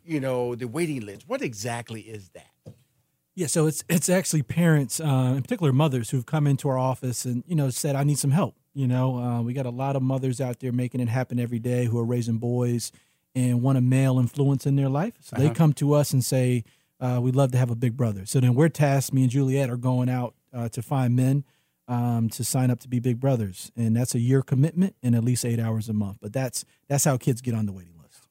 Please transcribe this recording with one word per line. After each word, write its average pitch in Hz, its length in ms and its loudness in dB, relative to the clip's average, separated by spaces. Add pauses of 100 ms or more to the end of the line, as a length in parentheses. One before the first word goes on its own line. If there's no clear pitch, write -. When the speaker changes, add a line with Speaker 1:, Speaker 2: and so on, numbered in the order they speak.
Speaker 1:
you 156 160 -4
know, 123 340 -2
the 120 140 -8
waiting 147 320 -4
list. 107 280 -14
What 269 140 -6
exactly 117 600 -8
is 101 280 -18
that? - 440 -20 (640)
Speaker 2:
Yeah, 175 100 -2
so 156 180 2
it's, 156 240 -2
it's 170 180 2
actually 180 320 2
parents, 151 580 2
uh, 131 380 2
in 135 60 -2
particular 175 280 0
mothers, 131 380 2
who've 127 160 -2
come 151 220 0
into 139 240 2
our 131 80 0
office 127 480 -2
and, 123 200 -4
you 175 80 -4
know, 147 140 2
said, 139 260 -2
"I 135 80 0
need 143 160 2
some 139 120 0
help." 147 240 2 (180)
You 139 140 -2
know, 127 320 2
uh, 120 240 -2
we 117 100 -4
got 131 140 -4
a 123 40 -4
lot 135 240 -4
of 135 60 0
mothers 131 400 -2
out 123 200 -4
there 127 120 -4
making 123 280 -2
it 120 100 -2
happen 123 280 -2
every 120 200 -4
day 123 260 0
who 117 140 0
are 117 80 0
raising 117 320 -2
boys 120 540 -2 (420)
and 123 260 2
want 135 160 2
a 127 60 2
male 131 360 4
influence 139 460 0
in 139 120 2
their 139 120 2
life. 151 320 -2
So - 160 -12
they 131 80 2
Speaker 1:
Uh-huh. 147 100 2
Speaker 2:
come 156 200 4
to 143 180 0
us 147 220 2
and 131 100 2
say, 127 400 2 (340)
uh, 123 240 -2
"We'd 127 140 0
love 135 160 4
to 127 60 2
have 127 120 2
a 117 40 -2
big 117 200 -2
brother." 110 300 -2
So 135 160 0
then 123 140 4
we're 156 160 6
tasked, 139 420 0
me 131 120 4
and 123 60 2
Juliet 135 380 0
are 120 80 -6
going 127 320 0
out, 123 260 -4 (200)
uh, 117 160 -6
to - 100 -8
find 127 340 0
men, 135 300 2 (440)
um, 117 420 0
to - 120 -8
sign 127 280 0
up 123 100 -2
to - 80 -20
be 123 120 -2
big 120 200 -2
brothers. 117 560 -2
And 113 180 2
that's 120 200 0
a 127 40 0
year 127 220 4
commitment 165 640 0
and 120 120 2
at 117 80 2
least 120 220 0
eight 117 160 0
hours 110 300 -2
a - 20 -2
month. 104 300 -2
But 107 100 -10
that's, 131 320 -4 (240)
that's 139 160 0
how 135 140 2
kids 123 240 -2
get 127 100 -4
on 110 140 -2
the 98 60 -6
waiting 87 300 -18
list. - 280 -20